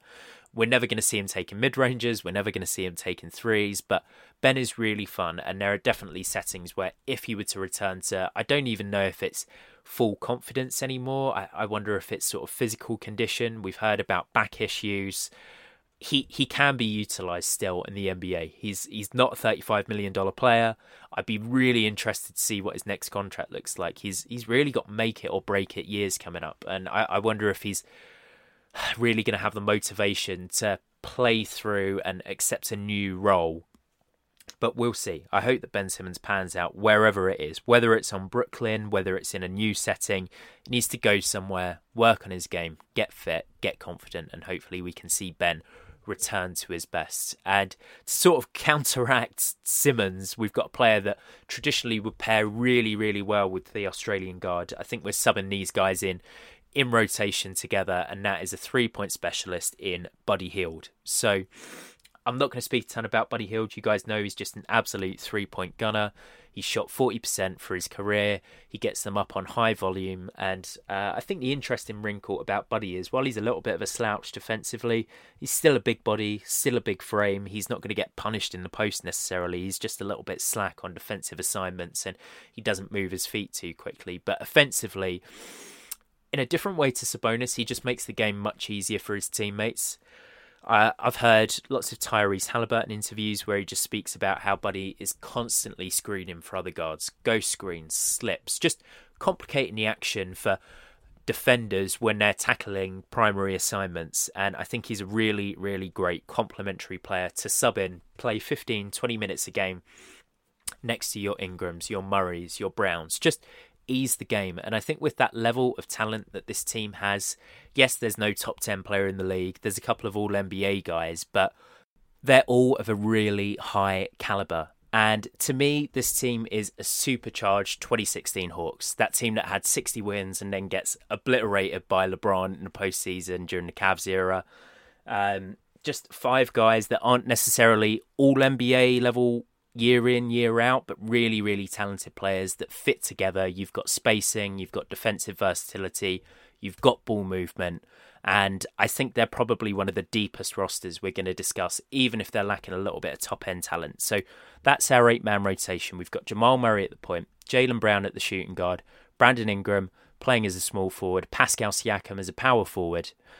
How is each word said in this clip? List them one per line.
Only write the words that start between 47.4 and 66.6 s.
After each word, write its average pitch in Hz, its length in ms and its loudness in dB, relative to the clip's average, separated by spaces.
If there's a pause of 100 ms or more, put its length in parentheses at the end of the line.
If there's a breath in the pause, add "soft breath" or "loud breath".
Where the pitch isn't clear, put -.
And 98 280 4 (340 loud breath)
to - 80 -4
sort 175 240 6
of - 160 -4
counteract 127 1080 2
Simmons, 98 720 0
we've 110 160 -2
got - 140 0
a - 20 -18
player 110 320 6
that 101 180 -2 (280 loud breath)
traditionally 120 520 -2
would 104 200 -6
pair 110 280 4
really, 113 480 2
really 104 280 0
well 101 260 2
with 92 240 -8
the 101 140 -4
Australian 92 500 -6
guard. 87 420 -4
I 90 40 2
think - 200 -8
we're 104 80 -2
subbing 101 380 2
these 98 220 -4
guys 95 320 2
in, 92 180 -2 (520 loud breath)
in 135 180 0
rotation 104 640 2
together, 92 540 0
and 98 140 -8
that 95 200 -2
is 92 100 -8
a 92 40 -8
three-point 110 540 -2
specialist - 680 -6
in 87 280 -6 (180)
Buddy 95 240 0
Hield. 82 400 -6 (140)
So 98 420 2 (800 loud breath)
I'm 127 120 -2
not 139 100 2
gonna 127 120 -8
speak 117 240 -2
a - 20 -20
ton 113 180 -6
about 110 240 0
Buddy 113 160 -4
Hield. 110 300 -4
You 104 80 -10
guys 107 240 2
know 107 160 -2
he's 101 100 -6
just - 220 -10
an 107 120 -16
absolute 98 520 0
three-point - 580 -6
gunner. 107 340 0 (400 loud breath)
He's - 140 -8